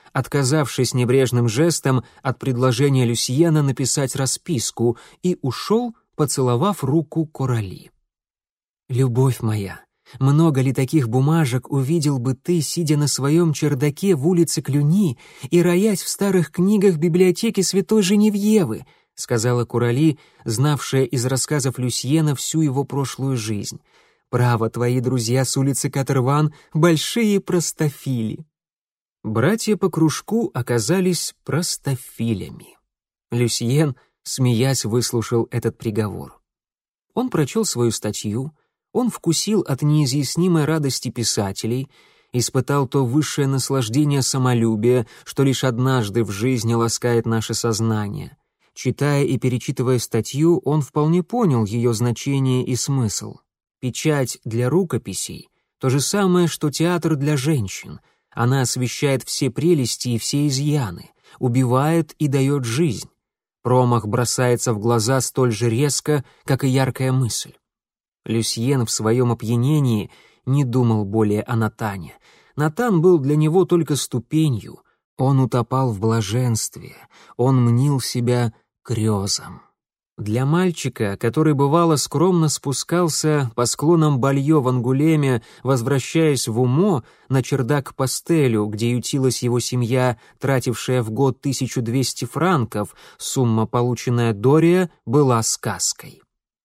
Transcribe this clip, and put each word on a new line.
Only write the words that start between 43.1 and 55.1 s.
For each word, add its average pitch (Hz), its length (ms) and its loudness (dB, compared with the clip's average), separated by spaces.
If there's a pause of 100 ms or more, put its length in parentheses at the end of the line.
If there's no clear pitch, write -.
наслаждение 135 720 0
самолюбия, 120 840 2 (180)
что - 200 -2
лишь 135 200 0
однажды 120 600 0
в 104 80 -6
жизни 113 420 -2
ласкает 117 520 0
наше 113 280 -2
сознание. 107 840 -4 (360)
Читая 143 500 0
и 131 140 0
перечитывая 123 600 -2
статью, 143 680 0
он 151 160 0
вполне 156 420 0
понял 170 420 0
ее 117 280 0
значение 127 720 -2
и 131 100 -4
смысл. 117 640 -4 (420)
Печать 135 680 -2
для 120 240 -2
рукописей — 143 800 -4 (300)